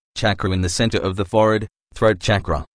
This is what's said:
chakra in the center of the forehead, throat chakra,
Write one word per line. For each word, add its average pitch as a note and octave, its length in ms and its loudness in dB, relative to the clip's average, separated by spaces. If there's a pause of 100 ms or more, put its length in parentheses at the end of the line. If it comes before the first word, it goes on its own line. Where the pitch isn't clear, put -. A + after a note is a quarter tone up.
(160)
chakra G2+ 360 -2
in F#2 100 0
the F2+ 80 -2
center A2+ 260 0
of F#2+ 200 -2
the G2+ 100 -2
forehead, A2 420 2 (260)
throat A2 260 2
chakra, F2 440 -2 (100)